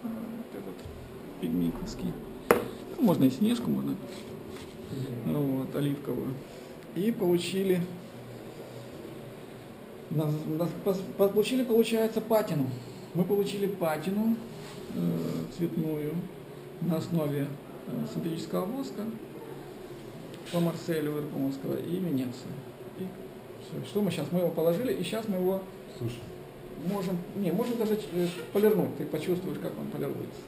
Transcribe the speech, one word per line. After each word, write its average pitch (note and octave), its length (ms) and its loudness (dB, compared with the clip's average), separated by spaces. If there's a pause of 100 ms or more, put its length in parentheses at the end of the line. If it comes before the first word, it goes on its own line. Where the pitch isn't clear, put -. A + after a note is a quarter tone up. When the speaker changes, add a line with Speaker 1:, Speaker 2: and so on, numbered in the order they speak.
Speaker 1:
э, A#3 40 -6
вот - 540 -8
этот - 140 -8 (640)
пигментовский. - 720 0 (840)
Ну, D#4 60 4
можно D3 220 8
и C3 60 10
снежку, A3+ 380 2
можно, - 220 2
Speaker 2:
Мгм. - 1400 -6
Speaker 1:
ну D3 80 2
вот, C3 340 0
оливковую. C#3 580 0 (640)
И G3+ 160 2
получили, F#3 720 4 (2250)
нас-, D3+ 220 2 (240)
нас E3 120 2 (160)
пос-, F#3 160 2 (160)
по-, G3 120 8
получили, G#3+ 340 6
получается, A3+ 580 6
патину. G3 480 4 (440)
Мы F3 100 4
получили G3+ 440 2
патину, F#3+ 680 2 (600)
э, - 40 -2 (580)
цветную D#3 560 0 (680)
на E3 160 2
основе, C#3+ 500 2 (400)
э, - 40 -6 (220)
синтетического E3+ 520 -2
воска B3 380 -4 (1500)
по E3+ 80 2
Марселю D#3+ 540 2
Верховского D3 640 -2
и E3+ 220 -2
Венеции. C3 520 0 (480)
И F#3+ 40 -2 (600)
всё. C#3+ 240 -6
Что G#3 140 2
мы F#3+ 80 4
щас? D3+ 220 0
Мы F3 80 4
его F3 100 4
положили, E3+ 440 4
и F3+ 100 0
щас G#3+ 240 -2
мы G3 100 2
его F#3 240 4 (380)
Speaker 2:
Слушай. A#2+ 180 -4 (720)
Speaker 1:
можем, F#3+ 260 0 (180)
не, F#3+ 160 2
можем A#3 260 2
даже, G#3+ 160 4 (200)
э, F3 140 4 (260)
полирнуть. G3+ 440 6
Ты D3 80 -2
почувствуешь, D#3 540 0
как - 200 -4
он D3 80 -4
полируется. C#3 600 -4